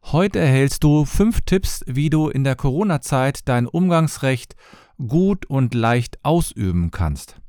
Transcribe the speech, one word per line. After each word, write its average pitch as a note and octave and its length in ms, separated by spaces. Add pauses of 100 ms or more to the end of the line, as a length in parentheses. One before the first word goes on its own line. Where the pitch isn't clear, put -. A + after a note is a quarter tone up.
Heute F#3+ 360
erhältst C3+ 440
du D3+ 220
fünf G#3+ 360
Tipps, - 460
wie C#3+ 220
du D#3 180
in C3+ 160
der C3 140
Corona-Zeit C#3 880
deinen A#2+ 200
Umgangsrecht D#3+ 880 (400)
gut F3 480
und C3+ 280
leicht A#2 520
ausüben F#2+ 640
kannst. - 580